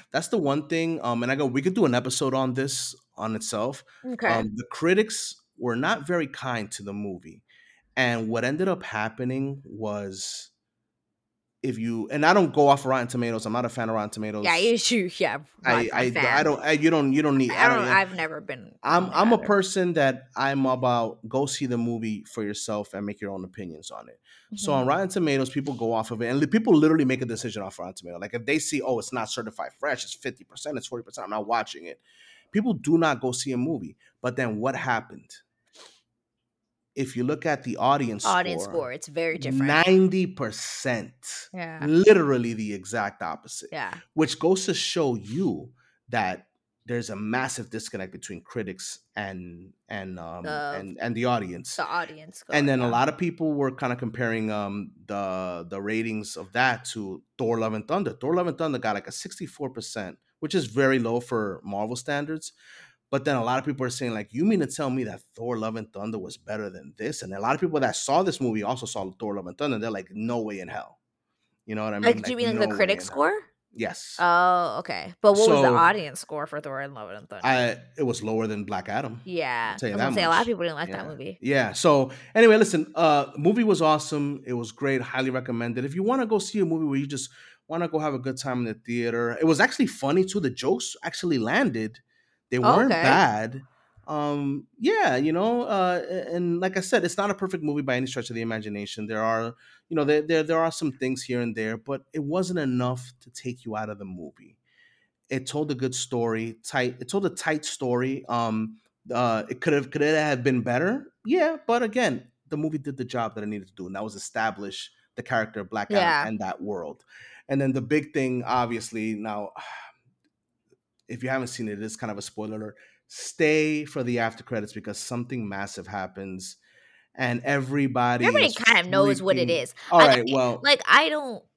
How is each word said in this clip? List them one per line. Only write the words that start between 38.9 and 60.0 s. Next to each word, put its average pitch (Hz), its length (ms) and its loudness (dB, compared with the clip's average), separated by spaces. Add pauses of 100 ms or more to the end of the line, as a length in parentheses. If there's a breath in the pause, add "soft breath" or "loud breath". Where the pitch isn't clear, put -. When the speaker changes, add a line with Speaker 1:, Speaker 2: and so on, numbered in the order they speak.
Speaker 2:
it's 151 160 -12
very 160 300 -4
different. 139 400 2 (140)
Speaker 1:
ninety 190 340 6
percent. - 1300 -6
Speaker 2:
Yeah. 160 360 -6
Speaker 1:
Literally 151 640 8
the 107 180 -4
exact 101 500 -4
opposite. - 480 -10
Speaker 2:
Yeah. 139 300 -8 (140)
Speaker 1:
Which 156 240 2
goes 190 280 2
to 190 80 0
show 143 420 0
you 107 560 -4 (360)
that 98 400 -2 (380)
there's 120 240 -4
a 101 60 -8
massive 117 540 -4
disconnect 98 420 -10
between 90 300 -14
critics - 580 -10 (160)
and, 92 580 -12 (140)
and, 95 300 -10
um, 87 520 -8
Speaker 2:
The - 0 -
Speaker 1:
and, 95 300 -10
and 117 160 -2
the 120 100 0
audience. 95 520 -2
Speaker 2:
the 175 80 -2
audience 160 520 -8 (140)
Speaker 1:
And 143 160 4
Speaker 2:
score, - 0 -
Speaker 1:
then 131 120 4
a 123 80 2
Speaker 2:
yeah. - 20 2
Speaker 1:
lot 123 180 4
of 143 100 -6
people 165 360 -2
were 139 180 0
kinda 127 240 -4
comparing, 120 560 -2
um, 101 400 -4 (140)
the, 92 640 -4
the 98 140 -8
ratings 110 540 -4
of 95 160 -14
that 123 340 2
to 98 360 -8 (160)
Thor: 117 200 0
Love 110 160 -2
and 107 140 -8
Thunder. 156 240 -2
Thor: 143 240 -4
Love 180 120 0
and 147 100 -6
Thunder 156 200 -2
got, 110 180 -2
like, - 120 -8
a - 40 -14
sixty-four - 580 -12
percent, 110 480 -10 (220)